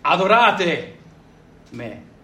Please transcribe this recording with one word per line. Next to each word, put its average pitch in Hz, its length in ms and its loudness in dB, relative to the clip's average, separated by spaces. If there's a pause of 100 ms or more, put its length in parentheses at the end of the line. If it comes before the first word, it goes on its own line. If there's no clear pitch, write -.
Adorate 190 920 0 (760)
me. 120 280 -14 (240)